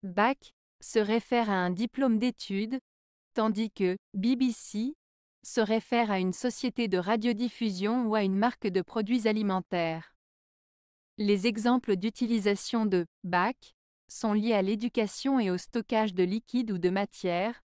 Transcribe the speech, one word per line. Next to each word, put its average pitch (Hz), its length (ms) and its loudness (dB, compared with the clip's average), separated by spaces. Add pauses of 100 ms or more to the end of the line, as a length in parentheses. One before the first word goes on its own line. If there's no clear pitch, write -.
BAC 202 480 0 (300)
se - 180 0
réfère 226 500 0
à 202 60 2
un 180 140 0
diplôme 226 500 0
d'études, 226 600 -2 (540)
tandis 214 380 0
que 185 240 0 (180)
B 220 220 0
B 254 160 0
C 226 420 -6 (520)
se - 160 0
réfère 220 500 0
à 190 80 0
une 185 140 0
société 240 560 -2
de 185 80 2
radiodiffusion 220 1080 0
ou 214 80 0
à 214 80 2
une 190 120 2
marque 226 320 0
de 185 140 0
produits 220 440 -2
alimentaires. 185 880 -2 (1080)
Les 202 260 2
exemples 233 500 2
d'utilisation 220 880 0
de 185 200 2 (200)
bac 180 480 -2 (360)
sont - 220 -2
liés 214 220 2
à 202 80 4
l'éducation 220 760 0
et 202 140 2
au 180 60 0
stockage 220 560 -2
de 185 100 2
liquides 220 480 -2
ou 190 60 -2
de 175 120 2
matières 190 720 -4 (120)